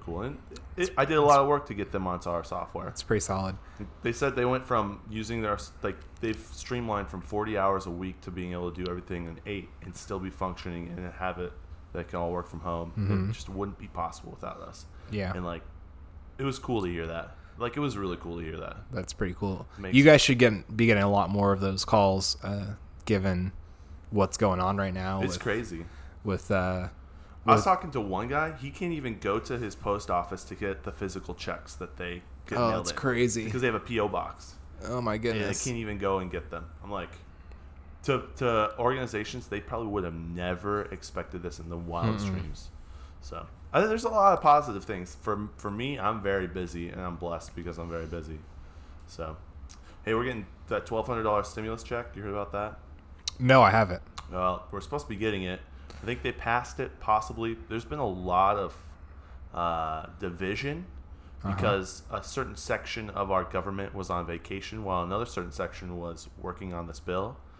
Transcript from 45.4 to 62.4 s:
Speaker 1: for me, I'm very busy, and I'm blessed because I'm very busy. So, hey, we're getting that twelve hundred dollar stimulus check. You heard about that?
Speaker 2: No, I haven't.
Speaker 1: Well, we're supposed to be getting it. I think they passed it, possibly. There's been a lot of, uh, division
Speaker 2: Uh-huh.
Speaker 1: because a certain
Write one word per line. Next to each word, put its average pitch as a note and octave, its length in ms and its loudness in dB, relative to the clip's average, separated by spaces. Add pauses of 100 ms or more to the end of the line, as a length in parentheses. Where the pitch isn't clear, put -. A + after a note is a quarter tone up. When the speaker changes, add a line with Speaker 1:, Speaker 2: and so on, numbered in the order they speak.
Speaker 1:
for G#2 140 -4
me, B2+ 260 -2
I'm G#2+ 240 0
very G2 260 2
busy, E2+ 420 -6
and F#2 120 -8
I'm F2 140 -4
blessed E2 400 -6
because E2 220 -6
I'm E2+ 120 -6
very E2 160 -4
busy. D#2 340 -8 (680)
So, D#2 300 -8 (680)
hey, A2 100 2
we're A#2 120 4
getting A#2 200 -4 (220)
that G#2 180 0
twelve A2 220 -2
hundred A#2 160 0
dollar G#2 200 4
stimulus A2 400 -6
check. A#2+ 320 -4
You G2 80 -8
heard G#2 80 -4
about G2+ 200 -4
that? G#2 280 -4 (600)
Speaker 2:
No, B2+ 220 12
I G2+ 80 12
haven't. G2+ 320 6 (300)
Speaker 1:
Well, F2+ 400 2
we're G2 100 -6
supposed D3 240 -4
to - 40 -8
be A2 60 -6
getting G2+ 280 0
it. F2+ 160 -2 (420)
I G2 40 -10
think B2 160 -2
they B2 120 0
passed A#2+ 480 0
it, - 180 -6
possibly. A2+ 560 2 (140)
There's A2+ 160 -4
been D3 140 -6
a C3+ 80 0
lot F#2 500 6
of, F#2 180 -2 (800)
uh, E2 540 0 (120)
division G#2+ 640 -4 (580)
Speaker 2:
Uh-huh. F#2+ 120 -2
Speaker 1:
because F#2+ 560 0
a G2+ 120 -4
certain A2 340 -6